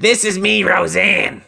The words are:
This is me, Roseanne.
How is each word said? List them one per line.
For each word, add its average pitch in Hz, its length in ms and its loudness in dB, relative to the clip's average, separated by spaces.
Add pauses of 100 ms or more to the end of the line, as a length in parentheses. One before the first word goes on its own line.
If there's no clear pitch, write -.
This 240 240 2
is 196 140 -2
me, 208 260 0
Roseanne. 180 840 -2